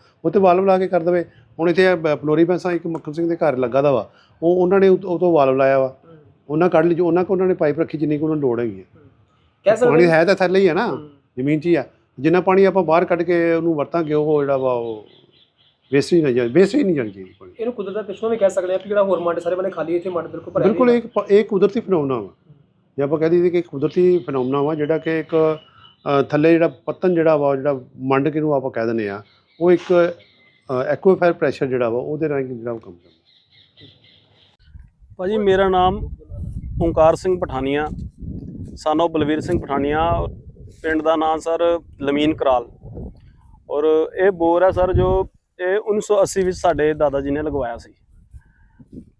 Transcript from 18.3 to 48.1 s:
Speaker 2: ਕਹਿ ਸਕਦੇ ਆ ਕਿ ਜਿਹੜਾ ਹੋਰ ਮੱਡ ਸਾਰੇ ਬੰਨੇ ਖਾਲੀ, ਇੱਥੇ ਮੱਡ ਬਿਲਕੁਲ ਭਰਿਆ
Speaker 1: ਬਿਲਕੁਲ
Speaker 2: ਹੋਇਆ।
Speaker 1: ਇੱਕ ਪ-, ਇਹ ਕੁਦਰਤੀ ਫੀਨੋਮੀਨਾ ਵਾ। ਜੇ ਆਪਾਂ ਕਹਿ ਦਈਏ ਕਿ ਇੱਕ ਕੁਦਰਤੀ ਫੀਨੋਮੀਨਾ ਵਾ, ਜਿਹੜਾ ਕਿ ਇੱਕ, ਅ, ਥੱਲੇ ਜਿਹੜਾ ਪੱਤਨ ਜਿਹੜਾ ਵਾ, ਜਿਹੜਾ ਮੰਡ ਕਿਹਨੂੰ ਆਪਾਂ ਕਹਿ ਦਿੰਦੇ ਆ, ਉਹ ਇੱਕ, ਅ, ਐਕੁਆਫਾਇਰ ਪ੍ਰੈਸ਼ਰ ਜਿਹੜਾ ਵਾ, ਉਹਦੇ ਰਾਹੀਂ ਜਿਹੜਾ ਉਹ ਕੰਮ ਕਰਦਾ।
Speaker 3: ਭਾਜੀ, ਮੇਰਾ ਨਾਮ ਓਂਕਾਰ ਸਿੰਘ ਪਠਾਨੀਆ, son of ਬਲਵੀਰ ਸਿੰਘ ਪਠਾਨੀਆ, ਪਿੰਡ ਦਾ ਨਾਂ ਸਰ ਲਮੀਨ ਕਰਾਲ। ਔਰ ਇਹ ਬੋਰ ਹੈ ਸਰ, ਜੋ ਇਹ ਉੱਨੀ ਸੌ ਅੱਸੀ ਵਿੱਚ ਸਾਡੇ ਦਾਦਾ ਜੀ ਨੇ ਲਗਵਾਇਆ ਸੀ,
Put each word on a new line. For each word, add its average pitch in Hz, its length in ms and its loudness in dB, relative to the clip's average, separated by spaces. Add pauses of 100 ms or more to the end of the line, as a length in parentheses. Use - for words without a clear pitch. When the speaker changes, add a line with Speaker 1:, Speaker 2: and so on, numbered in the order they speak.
Speaker 2:
ਕਹਿ 196 120 2
ਸਕਦੇ 185 240 -4
ਆ 190 40 0
ਕਿ 196 120 -10
ਜਿਹੜਾ 202 140 2
ਹੋਰ 185 160 0
ਮੱਡ 170 200 -2
ਸਾਰੇ 170 160 -2
ਬੰਨੇ 190 140 -4
ਖਾਲੀ, 165 260 -6
ਇੱਥੇ 175 140 -4
ਮੱਡ 160 180 -6
ਬਿਲਕੁਲ 160 260 -14
ਭਰਿਆ 185 140 2
Speaker 1:
ਬਿਲਕੁਲ 247 200 2
Speaker 2:
ਹੋਇਆ। 240 100 4
Speaker 1:
ਇੱਕ 226 100 -4
ਪ-, 208 220 -4
ਇਹ 208 160 6
ਕੁਦਰਤੀ 202 340 0
ਫੀਨੋਮੀਨਾ 147 400 -2
ਵਾ। 95 100 -10 (680)
ਜੇ 139 60 -2
ਆਪਾਂ 147 160 0
ਕਹਿ 160 100 0
ਦਈਏ 175 200 2
ਕਿ 170 100 -2
ਇੱਕ 165 80 -4
ਕੁਦਰਤੀ 175 500 0
ਫੀਨੋਮੀਨਾ 135 440 -2
ਵਾ, 156 140 -2
ਜਿਹੜਾ 151 220 -2
ਕਿ 160 220 -4
ਇੱਕ, 156 400 0 (600)
ਅ, - 20 4
ਥੱਲੇ 151 300 2
ਜਿਹੜਾ 165 160 4
ਪੱਤਨ 165 480 -2
ਜਿਹੜਾ 160 220 4
ਵਾ, 143 180 0
ਜਿਹੜਾ 135 260 -2 (160)
ਮੰਡ 135 320 0
ਕਿਹਨੂੰ 151 240 -2
ਆਪਾਂ 131 180 -2
ਕਹਿ 113 140 -4
ਦਿੰਦੇ 113 240 -2
ਆ, 101 140 -10 (360)
ਉਹ 175 120 4
ਇੱਕ, 175 420 2 (580)
ਅ, 127 120 -2
ਐਕੁਆਫਾਇਰ 170 500 0
ਪ੍ਰੈਸ਼ਰ 147 340 -2
ਜਿਹੜਾ 123 220 -2
ਵਾ, 117 80 -2
ਉਹਦੇ 147 320 -4
ਰਾਹੀਂ 139 160 -4
ਜਿਹੜਾ 120 260 -10
ਉਹ 113 80 -10
ਕੰਮ 95 140 -20
ਕਰਦਾ। - 920 -20 (1300)
Speaker 3:
ਭਾਜੀ, 190 200 -2
ਮੇਰਾ 190 320 2
ਨਾਮ 185 460 0 (680)
ਓਂਕਾਰ 165 320 4
ਸਿੰਘ 185 240 -2
ਪਠਾਨੀਆ, 143 480 -4 (840)
son 156 340 -2
of 165 40 0
ਬਲਵੀਰ 156 300 -2
ਸਿੰਘ 170 220 -4
ਪਠਾਨੀਆ, 156 640 -2 (580)
ਪਿੰਡ 160 180 -2
ਦਾ 160 140 2
ਨਾਂ 160 220 0
ਸਰ 165 420 -2 (220)
ਲਮੀਨ 147 320 0
ਕਰਾਲ। 127 380 0 (960)
ਔਰ 156 460 0
ਇਹ 190 160 2
ਬੋਰ 170 320 2
ਹੈ 185 80 4
ਸਰ, 180 220 0
ਜੋ 185 360 0 (320)
ਇਹ 185 160 0
ਉੱਨੀ 214 240 -2
ਸੌ 202 200 0
ਅੱਸੀ 190 220 0
ਵਿੱਚ 180 140 -4
ਸਾਡੇ 151 360 0
ਦਾਦਾ 143 280 -2
ਜੀ 143 100 -4
ਨੇ 151 100 -2
ਲਗਵਾਇਆ 131 360 -6
ਸੀ, - 160 -20 (1300)